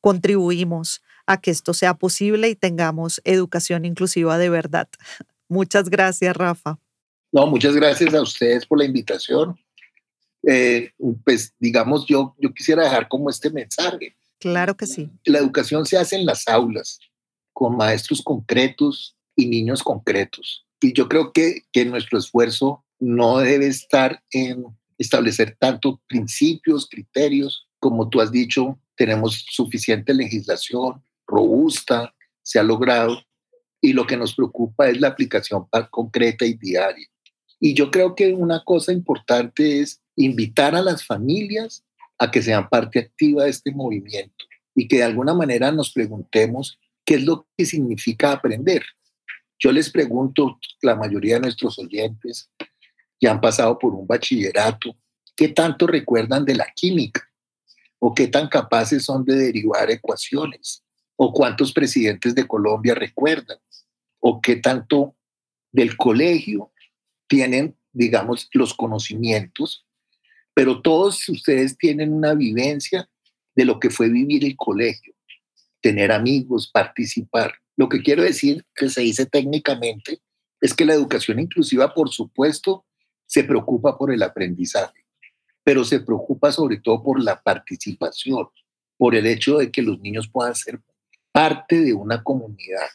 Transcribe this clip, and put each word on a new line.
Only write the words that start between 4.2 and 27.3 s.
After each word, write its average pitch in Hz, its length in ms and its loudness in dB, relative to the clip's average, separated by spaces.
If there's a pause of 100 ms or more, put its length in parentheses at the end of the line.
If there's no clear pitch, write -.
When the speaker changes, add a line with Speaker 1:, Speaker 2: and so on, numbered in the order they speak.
Speaker 1:
de 175 100 2
verdad. 165 400 -2 (300)
<laughs> - 300 -20
Muchas 185 420 0
gracias, 180 460 0
Rafa. 170 420 -4 (540)
Speaker 2:
No, 143 140 6
muchas 143 280 2
gracias 151 400 4
a 151 80 4
ustedes 120 420 0
por 151 140 2
la 147 60 4
invitación. 135 720 -2 (880)
Eh, 123 460 2 (320)
pues, 113 340 2
digamos, 120 480 0
yo, 135 320 0
yo 139 160 -2
quisiera 160 300 2
dejar 131 240 0
como 143 200 -4
este 147 220 -4
mensaje. 170 680 -8 (220)
Speaker 1:
Claro 180 380 -2
que 214 100 -10
sí. 147 240 -10 (140)
Speaker 2:
La - 140 4
educación 143 460 0
se 185 140 2
hace 175 180 0
en 190 80 -2
las 139 240 -2
aulas, 117 500 -2 (540)
con 120 240 0
maestros 110 460 0
concretos 135 920 -2 (200)
y 123 100 4
niños 117 360 -2
concretos. - 840 -4 (160)
Y 127 120 4
yo 123 160 2
creo 156 240 0
que, 165 400 0
que 123 120 4
nuestro 120 340 -4
esfuerzo 120 680 0 (160)
no 120 380 2
debe 139 280 2
estar 131 640 0
en 127 340 -4 (340)
establecer 117 600 0
tanto 131 480 -2
principios, 143 840 0
criterios. 139 760 -2 (120)